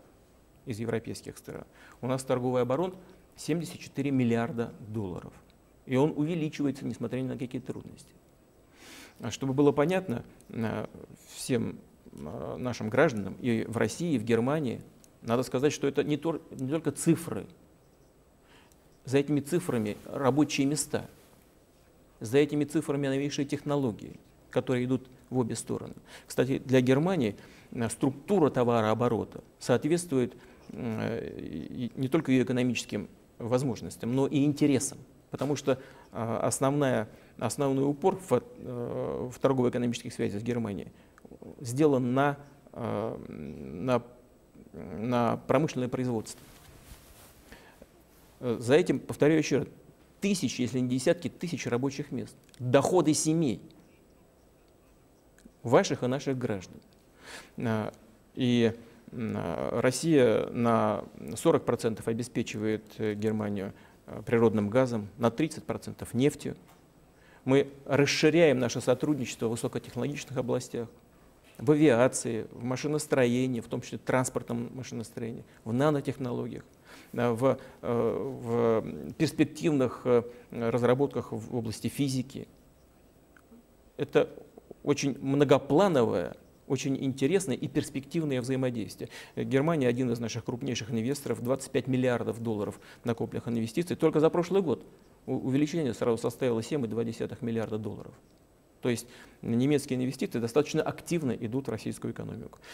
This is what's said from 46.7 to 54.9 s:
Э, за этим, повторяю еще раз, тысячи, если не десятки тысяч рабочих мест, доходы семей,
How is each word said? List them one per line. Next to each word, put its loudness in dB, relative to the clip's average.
Э, -2
за 4
этим, 4
повторяю 2
еще 2
раз, -4
тысячи, 0
если -2
не 0
десятки 0
тысяч -6
рабочих -4
мест, -8
доходы 4
семей, 0